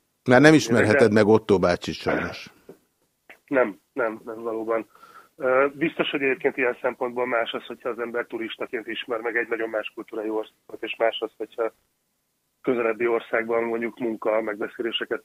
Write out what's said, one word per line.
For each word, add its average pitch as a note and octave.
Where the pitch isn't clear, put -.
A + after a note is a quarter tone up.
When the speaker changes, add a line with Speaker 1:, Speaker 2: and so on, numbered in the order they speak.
Speaker 1:
Már B2
nem D3+
Speaker 2:
Én D#3
Speaker 1:
ismerheted A2
Speaker 2:
nekem A2+
Speaker 1:
meg G#2
Ottó G#2+
bácsit F2
sajnos. -
Speaker 2:
Nem, A#2+
nem, A2
nem A2+
valóban. A2+
Ö, C3
biztos, D3+
hogy C#3+
egyébként C3
ilyen B2
szempontból B2
más A#2
az, A#2+
hogyha A#2+
az A2+
ember A#2
turistaként A2+
ismer A2+
meg A2+
egy A#2
nagyon A2+
más A2
kultúrai A2
országot, G#2+
és A2
más A2+
az, A2
hogyha A2+
közelebbi A#2
országban A#2
mondjuk A#2
munka A2+
megbeszéléseket A2+